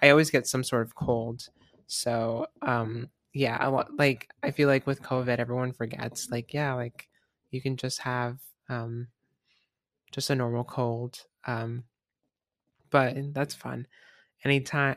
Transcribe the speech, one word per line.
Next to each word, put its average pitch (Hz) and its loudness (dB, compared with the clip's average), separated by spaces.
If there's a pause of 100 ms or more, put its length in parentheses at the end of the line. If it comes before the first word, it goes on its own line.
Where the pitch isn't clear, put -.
I 139 10
always 151 8
get 127 2
some 127 0
sort 120 2
of - -18
cold. 117 -2 (380)
So, 117 -2 (160)
um, 117 -2 (240)
yeah, 127 0
a 139 0
lot, - -2
like, 139 2 (140)
I - -2
feel 143 4
like 135 4
with 135 -2
covid, 123 0
everyone 123 -2
forgets, 120 -8
like, 120 -6
yeah, 147 -2
like, 120 -8 (420)
you 127 -6
can 131 -2
just 127 -6
have, 123 -2 (300)
um, 117 -6 (1040)
just - -4
a 147 4
normal 120 0
cold. 120 -4 (220)
Um, 117 -6 (1080)
but 131 4 (200)
that's 143 -2
fun. 123 -10 (580)
Any 139 4
time 135 0